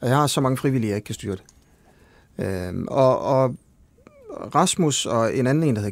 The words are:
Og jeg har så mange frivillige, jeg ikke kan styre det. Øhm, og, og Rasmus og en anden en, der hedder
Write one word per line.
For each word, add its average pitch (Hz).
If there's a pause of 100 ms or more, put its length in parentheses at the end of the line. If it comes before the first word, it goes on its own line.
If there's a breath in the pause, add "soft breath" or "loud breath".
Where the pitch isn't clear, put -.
Og 127
jeg 127
har 147
så 151
mange 131
frivillige, 131
jeg 101
ikke 107
kan 107
styre 101
det. - (1040 soft breath)
Øhm, 92
og, 131
og 131 (1000)
Rasmus 160
og 113
en 123
anden 151
en, 139
der 104
hedder 104